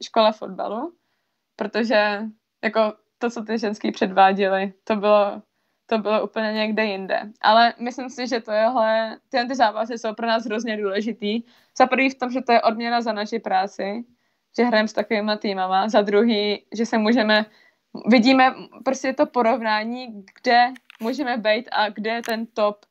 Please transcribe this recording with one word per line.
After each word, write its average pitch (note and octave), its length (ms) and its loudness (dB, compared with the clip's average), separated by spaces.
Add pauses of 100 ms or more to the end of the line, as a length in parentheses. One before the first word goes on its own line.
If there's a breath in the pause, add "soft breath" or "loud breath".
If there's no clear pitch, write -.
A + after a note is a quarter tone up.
škola A3 280 2
fotbalu, G3+ 600 -8 (640)
protože, G#3 640 0 (420)
jako, G#3+ 280 2 (260)
to, A#3 120 -2
co A#3 140 -10
ty A3 140 -4
ženský G#3+ 340 -4
předváděly, F#3+ 800 2 (120)
to A3 120 -2
bylo, G#3 460 2 (440)
to A3+ 120 -2
bylo G#3 260 0
úplně G#3+ 280 -4
někde A3 320 -2
jinde. F#3+ 360 -4 (200)
Ale A3+ 380 4
myslím B3 320 -8
si, B3 180 -8
že A#3 120 -2
tohle, A3 760 0 (100)
tyhle B3 180 -2
ty C4 80 -6
zápasy A#3 440 0
jsou A3 160 -6
pro A3+ 120 -6
nás A3+ 180 0
hrozně A3 320 -4
důležitý. G#3 680 -4 (360 soft breath)
Za C4 80 6
prvý C4 240 0
v C4 80 -14
tom, B3+ 120 -6
že B3+ 100 -4
to B3 120 0
je A#3 100 4
odměna A#3 380 0
za A3+ 120 -4
naši G#3 260 -6
práci, G3+ 680 -4 (540)
že A#3 60 4
hrajeme A3 240 2
s - 40 -10
takovýma G#3+ 440 -2
týmama. F#3+ 520 0
Za G#3 140 4
druhý, G#3 640 2 (100)
že A3+ 120 -2
se A3+ 120 0
můžeme, G#3+ 480 2 (600 soft breath)
vidíme C4 480 6 (300)
prostě C4+ 280 -2
to D4+ 140 0
porovnání, A3+ 960 -2 (180)
kde A#3+ 240 6 (340)
můžeme B3 360 -4
být G#3+ 360 -2
a G#3 160 0
kde G#3+ 220 -8
je A#3 120 -6
ten A3+ 240 -6
top G#3 300 -2 (140)